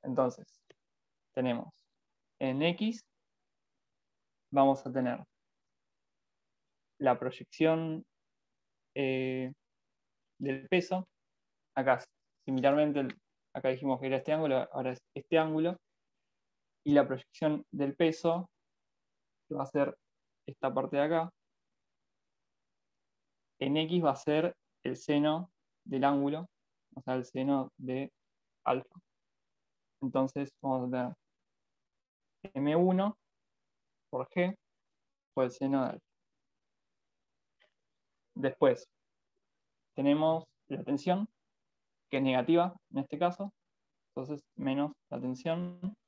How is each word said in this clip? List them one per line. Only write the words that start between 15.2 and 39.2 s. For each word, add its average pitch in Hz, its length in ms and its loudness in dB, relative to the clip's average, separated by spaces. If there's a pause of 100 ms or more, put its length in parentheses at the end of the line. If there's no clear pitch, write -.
ángulo. 160 380 0 (1080)
Y 143 80 2
la 143 140 6
proyección 143 640 -4
del 139 240 -2
peso, 170 540 0 (1000)
que 151 60 -8
va 139 100 -4
a - 20 -10
ser 139 280 0 (520)
esta 135 260 -4
parte 139 240 -2
de 143 60 4
acá, 165 280 0 (2250)
en 139 160 0
X 165 280 0
va 143 80 4
a 135 40 -2
ser 151 380 0 (280)
el 127 140 -6
seno 151 540 0 (340)
del 135 200 -2
ángulo, 143 440 0 (460)
o 127 80 -14
sea, 127 120 -4
el 131 120 -4
seno 135 500 -2
de 131 340 -6 (540)
alfa. - 340 -2 (1000)
Entonces 135 500 -2 (120)
vamos 131 260 -2
a - 20 -4
tener - 1600 -12
M 143 220 0
uno 185 420 2 (920)
por 131 200 -6
G 180 260 0 (800)
por 131 100 2
el 123 60 -2
seno 135 340 0
de - 60 -2
alfa. - 140 -12 (2250)
Después 131 540 2 (1080)